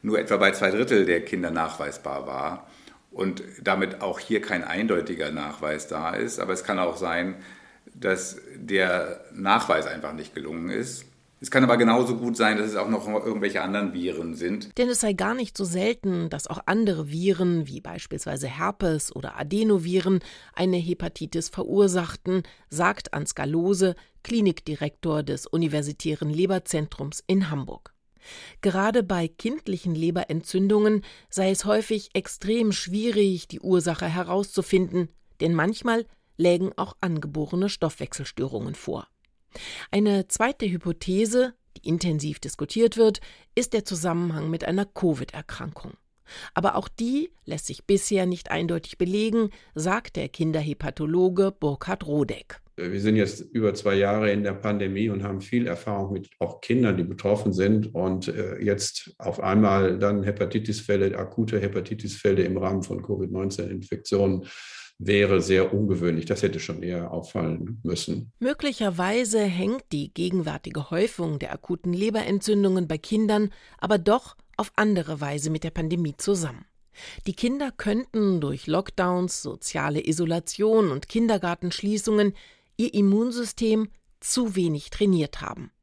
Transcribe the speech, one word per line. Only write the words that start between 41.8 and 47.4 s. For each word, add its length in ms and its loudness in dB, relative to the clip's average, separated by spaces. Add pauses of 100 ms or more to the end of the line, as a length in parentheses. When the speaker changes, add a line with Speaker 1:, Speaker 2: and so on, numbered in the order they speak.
Speaker 2:
intensiv 520 0
diskutiert 580 0
wird, 240 6 (320)
ist 180 0
der 140 0
Zusammenhang 640 0
mit 140 -4
einer 200 2
covid-Erkrankung. 1120 -4 (580)
Aber 240 2
auch 120 -4
die 440 -2 (140)